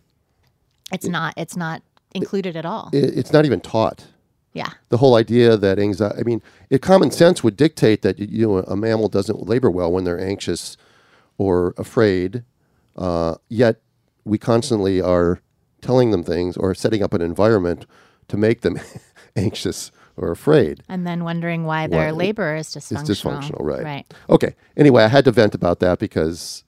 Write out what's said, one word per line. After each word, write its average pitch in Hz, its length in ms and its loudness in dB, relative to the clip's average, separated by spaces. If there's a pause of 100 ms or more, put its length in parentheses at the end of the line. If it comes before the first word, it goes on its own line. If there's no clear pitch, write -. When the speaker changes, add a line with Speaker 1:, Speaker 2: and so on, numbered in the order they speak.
(920)
Speaker 1:
It's 190 120 -8
Speaker 2:
It 185 60 -4
Speaker 1:
not, 160 260 -6
it's 165 200 -10
not 165 260 -8 (320)
included 190 420 -6
at 160 80 -8
all. 202 280 -10
Speaker 2:
it, 143 260 0
it's 127 140 -4
not 156 120 6
even 113 160 0
taught. - 460 -4 (460)
Speaker 1:
Yeah. - 180 -10 (200)
Speaker 2:
The 123 80 2
whole 123 180 6
idea 113 400 4
that 98 220 0
anxi-, 101 380 -2
I - 60 -6
mean, 113 180 -2 (300)
it, 135 100 2
common 185 300 4
sense - 320 4
would 104 140 2
dictate 127 460 2
that, 95 180 -2
y-, 104 100 -8
you 110 160 0
know, 98 120 2
a 95 180 -4
mammal 110 320 0
doesn't 101 400 -4
labor 123 200 2
well 87 220 0
when 92 140 0
they're 87 160 -4
anxious 95 560 -8 (600)
or 90 380 0
afraid, 101 680 -2 (520)
uh, 85 380 -2 (140)
yet 117 320 2 (440)
we 104 140 -2
constantly 107 640 0
are 87 380 2 (420)
telling 123 300 2
them 87 100 0
things 87 340 -4
or 95 160 -2
setting 107 300 -2
up 90 120 -2
an 87 60 2
environment 87 640 0 (440)
to - 80 -8
make 110 240 0
them - 180 -4 (300)
<laughs> - 280 -20
anxious - 540 -6 (260)
or 87 140 -6
afraid. 92 580 0
Speaker 1:
And 180 180 -8
then 170 180 -6
wondering 170 400 -6
why 156 220 -4
their 156 200 -2
Speaker 2:
Why 151 60 -4
Speaker 1:
labor 175 420 -4
is 156 220 -10
Speaker 2:
it's - 160 -16
Speaker 1:
dysfunctional. - 480 -4
Speaker 2:
dysfunctional, - 240 -10
right. 69 200 -6
Speaker 1:
Right. 147 300 -14 (160)
Speaker 2:
Okay. - 240 4 (220)
Anyway, 131 260 6
I 110 60 6
had 135 160 6
to 127 80 4
vent 104 220 4
about 90 260 -2
that 90 180 2
because, 87 680 -6